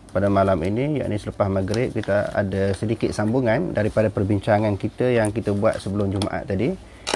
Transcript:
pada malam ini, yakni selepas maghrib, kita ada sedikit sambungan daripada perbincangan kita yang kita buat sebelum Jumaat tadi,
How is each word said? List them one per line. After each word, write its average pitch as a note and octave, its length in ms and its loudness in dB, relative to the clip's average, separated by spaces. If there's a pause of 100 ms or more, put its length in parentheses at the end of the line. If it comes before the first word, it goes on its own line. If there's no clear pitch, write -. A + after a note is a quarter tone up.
(180)
pada G2+ 160 2
malam G2 320 4
ini, C3 320 -2
yakni G#2 240 -2
selepas G#2 240 -2
maghrib, G2 480 0
kita G2+ 400 -2
ada G2 400 0
sedikit A2 400 -2
sambungan A#2 560 0
daripada G#2+ 400 2
perbincangan G#2 640 2
kita B2 400 0
yang A2 160 2
kita G#2 240 -2
buat G2+ 240 2
sebelum G2 320 -2
Jumaat F#2+ 400 -2
tadi, G2 240 0 (420)